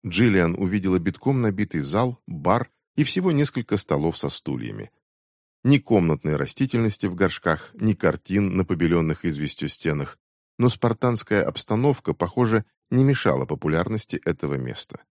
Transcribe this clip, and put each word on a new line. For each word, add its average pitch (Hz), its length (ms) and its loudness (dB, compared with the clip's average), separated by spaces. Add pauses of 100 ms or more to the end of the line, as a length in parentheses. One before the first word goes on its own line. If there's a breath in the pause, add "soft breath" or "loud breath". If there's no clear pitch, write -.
Джиллиан 92 520 4
увидела 92 400 0
битком 110 440 -2
набитый 101 400 -2
зал, 107 440 -2
бар 90 460 -2 (240)
и 147 80 2
всего 185 280 0
несколько 139 460 0
столов 78 400 -2
со 71 120 -4
стульями. 55 640 -8 (720)
Ни 135 140 6
комнатной 80 600 2
растительности 113 680 -2
в 90 80 -2
горшках, 87 640 -2
ни 107 180 2
картин 92 640 0
на 92 80 0
побеленных 82 600 0
известью 73 440 -4
стенах, 73 480 -6 (440)
но 123 80 4
спартанская 117 760 0
обстановка, - 680 -2
похоже, 113 520 0 (260)
не 127 120 4
мешала 82 440 2
популярности 82 760 -2
этого 71 360 -4
места. - 520 -12